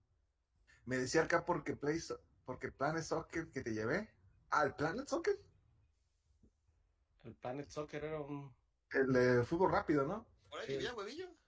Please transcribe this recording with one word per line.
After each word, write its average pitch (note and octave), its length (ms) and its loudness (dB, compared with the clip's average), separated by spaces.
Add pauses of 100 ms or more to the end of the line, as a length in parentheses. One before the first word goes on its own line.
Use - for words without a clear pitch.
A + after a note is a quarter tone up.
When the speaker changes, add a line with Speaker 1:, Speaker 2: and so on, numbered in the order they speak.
(840)
Speaker 1:
Me B2+ 120 -2
decía C3 260 4
acá E3+ 220 2
porque D3 300 0
Play D3+ 240 0
So-, - 220 -8 (240)
porque B2+ 260 -8
Planet D#3 320 -2
Soccer D#3+ 480 -4
que C3+ 100 -6
te A#2+ 120 -4
llevé. B2 360 -2 (420)
Ah, D3+ 120 4
¿el C3+ 120 0
Planet F3 320 -4
Soccer? G4 320 0 (1800)
Speaker 2:
El A2 120 -16
Planet C3+ 340 -10
Soccer D3+ 360 -8
era D#3 140 -6
un C#3+ 340 -10 (380)
Speaker 1:
El C3+ 220 4
de B2 300 6
fútbol E3+ 280 2
rápido, D3+ 340 2
¿no? G3+ 220 -6 (220)
Speaker 3:
Por - 100 -10
ahí A3 80 -8
Speaker 2:
Sí. C#3 60 -4
Speaker 3:
vivía G#3+ 200 -4
Huevillo. B3+ 360 -8 (180)